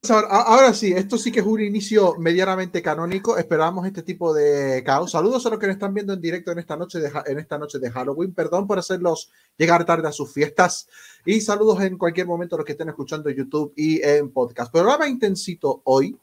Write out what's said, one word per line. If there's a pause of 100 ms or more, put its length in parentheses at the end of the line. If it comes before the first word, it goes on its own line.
Ahora,
a-,
ahora
sí,
esto
sí
que
es
un
inicio
medianamente
canónico.
Esperábamos
este
tipo
de
caos.
Saludos
a
los
que
nos
están
viendo
en
directo
en
esta
noche
de
ha-,
en
esta
noche
de
Halloween.
Perdón
por
hacerlos (280)
llegar
tarde
a
sus
fiestas. (380)
Y
saludos
en
cualquier
momento
a
los
que
estén
escuchando
en
YouTube
y
en
podcast.
Programa
intensito
hoy.